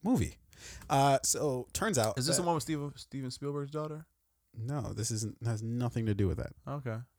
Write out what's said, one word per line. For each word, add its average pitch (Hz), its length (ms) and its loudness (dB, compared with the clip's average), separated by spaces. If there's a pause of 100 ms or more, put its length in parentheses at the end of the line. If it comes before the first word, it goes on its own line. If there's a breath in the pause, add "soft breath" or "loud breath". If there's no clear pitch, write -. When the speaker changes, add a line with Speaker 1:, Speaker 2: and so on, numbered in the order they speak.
Speaker 1:
movie. 160 360 2 (500 loud breath)
Uh, 139 340 6
so 131 500 0
turns 202 240 2
out 110 200 2
Speaker 2:
Is 127 80 0
this 165 120 2
Speaker 1:
that - 40 2
Speaker 2:
the 180 40 2
one 170 100 4
with 151 80 0
Steven, 143 320 -4
Steven 135 360 -8
Spielberg's 143 400 -6
daughter? 151 340 -6 (520)
Speaker 1:
No, 113 360 -4
this 113 180 -4
isn't, 110 240 -4 (100)
has 113 160 0
nothing 117 440 -2
to 107 80 2
do 98 140 2
with 85 100 2
that. - 160 -4 (140)
Speaker 2:
Okay. 131 300 -6 (220)